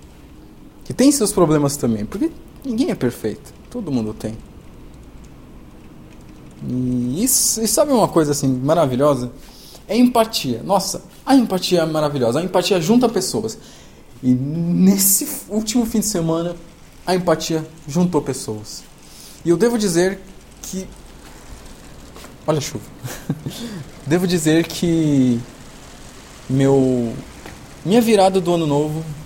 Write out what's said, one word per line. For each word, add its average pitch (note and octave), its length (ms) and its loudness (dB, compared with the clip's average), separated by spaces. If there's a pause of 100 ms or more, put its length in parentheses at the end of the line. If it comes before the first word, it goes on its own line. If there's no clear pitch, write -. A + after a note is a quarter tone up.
(840)
que - 100 -10
têm C4 180 4
seus G#3+ 200 0
problemas D3+ 440 2
também, A2 300 -2
porque D4+ 260 -4 (320)
ninguém C4 280 -2
é F3+ 40 -2
perfeito, - 580 -6 (160)
todo G3+ 220 -8
mundo A2 220 -2
tem. A2 240 -10 (2250)
E, B2+ 540 -2
e - 20 0
s-, - 400 0
e A3 40 0
sabe D4 240 2
uma G#3 160 4
coisa D#3 240 2
assim C#3+ 160 0
maravilhosa? C3 840 2 (560)
É A3 100 0
empatia. A3 680 2
Nossa, F3+ 380 -2 (240)
a C4+ 100 4
empatia F3+ 460 2
é D#3+ 40 0
maravilhosa, C#3+ 540 0
a B2+ 40 -2
empatia F#3+ 360 0
junta A3+ 300 4
pessoas. A#2+ 480 -4 (640)
E B2+ 100 2
nesse E3+ 960 2
f-, - 240 -10
último A3 360 0
fim A3 140 -2
de G3 60 -2
semana, E3 500 -2 (500)
a F3+ 100 0
empatia E3 520 0 (200)
juntou E3+ 340 0
pessoas. A2 600 -10 (600)
E E3 60 0
eu E3+ 80 4
devo A#3 200 2
dizer F#3+ 420 0 (420)
que, F#3 260 -10 (1600)
olha D#3 140 0
a - 20 -4
chuva. - 220 -10 (580)
<laughs> G#3 640 -12
Devo F3+ 220 0
dizer D#3+ 400 2
que D3 720 2 (1080)
meu, C3 640 2 (720)
minha G#3+ 160 4
virada F#3+ 400 4
do E3+ 120 0
ano E3 140 2
novo D3+ 360 0 (220)